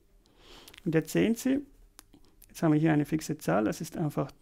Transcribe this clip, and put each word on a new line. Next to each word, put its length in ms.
Und 120
jetzt 160
sehen 240
Sie, 280
jetzt 160
haben 80
wir 80
hier 120
eine 120
fixe 340
Zahl, 260
das 160
ist 160
einfach 460